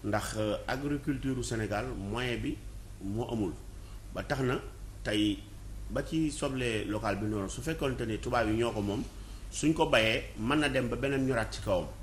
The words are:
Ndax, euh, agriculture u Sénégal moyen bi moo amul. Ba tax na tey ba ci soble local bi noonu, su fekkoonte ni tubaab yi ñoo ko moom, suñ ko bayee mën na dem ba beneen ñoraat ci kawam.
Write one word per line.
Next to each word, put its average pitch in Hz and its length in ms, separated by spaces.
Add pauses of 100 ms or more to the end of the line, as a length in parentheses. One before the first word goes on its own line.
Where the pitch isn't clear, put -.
Ndax, 104 340
euh, 107 200 (100)
agriculture 135 720
u 120 40
Sénégal 110 420 (100)
moyen 110 420
bi 120 200 (460)
moo 104 280
amul. 104 200 (640)
Ba 92 100
tax 135 180
na 131 180 (440)
tey 107 360 (500)
ba 127 140
ci 160 280
soble 123 560
local 104 300
bi 104 100
noonu, 101 220
su - 120
fekkoonte 135 440
ni 110 140
tubaab 120 300
yi 110 80
ñoo 117 140
ko 110 100
moom, 101 220 (480)
suñ 156 220
ko 156 140
bayee 117 360 (160)
mën 123 200
na 147 100
dem 127 200
ba 117 60
beneen 135 300
ñoraat 117 280
ci - 80
kawam. 87 240 (180)